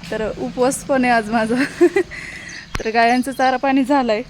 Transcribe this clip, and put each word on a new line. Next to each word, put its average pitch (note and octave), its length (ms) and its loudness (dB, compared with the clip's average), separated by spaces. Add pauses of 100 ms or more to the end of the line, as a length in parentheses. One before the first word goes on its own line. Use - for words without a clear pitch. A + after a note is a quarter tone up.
(100)
तर A3 280 -4
उपवास B3+ 460 -2
पण C4+ 200 2
आहे B3 80 4
आज A3 180 0
माझा. A3+ 240 0
<laughs> D4+ 460 2 (760)
तर A3+ 120 -2
गायांचं A#3+ 420 2
चारा C4 240 2
पाणी C4+ 280 2
झालं B3+ 280 2
आहे G#3+ 180 -2